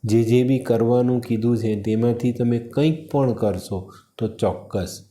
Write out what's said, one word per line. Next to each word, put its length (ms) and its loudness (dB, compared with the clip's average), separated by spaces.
જે 200 4
જે 200 4
બી 160 2
કરવાનું 640 2
કીધું 360 0
છે 240 -2
તેમાંથી 500 0
તમે 280 0
કંઈક 520 -2
પણ 220 2
કરશો 580 -4
તો 100 -2
ચોક્કસ 840 -4